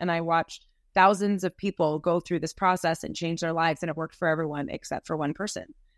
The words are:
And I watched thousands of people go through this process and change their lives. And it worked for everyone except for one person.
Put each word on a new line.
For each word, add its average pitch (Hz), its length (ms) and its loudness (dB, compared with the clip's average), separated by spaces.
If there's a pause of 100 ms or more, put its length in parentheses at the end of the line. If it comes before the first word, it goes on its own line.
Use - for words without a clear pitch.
And 175 100 0
I 165 80 0
watched 165 460 -2 (280)
thousands 196 500 4
of 180 120 -2
people 156 440 0
go 175 200 2
through 170 200 -2
this 160 140 -4
process 185 500 0
and 151 120 -8
change 165 260 -4
their 165 120 -2
lives. 165 300 0
And 165 60 -4
it 147 60 -6
worked 160 200 -8
for 175 120 -2
everyone 151 420 0
except - 380 -8
for 165 80 -4
one 151 180 -2
person. - 400 -8 (240)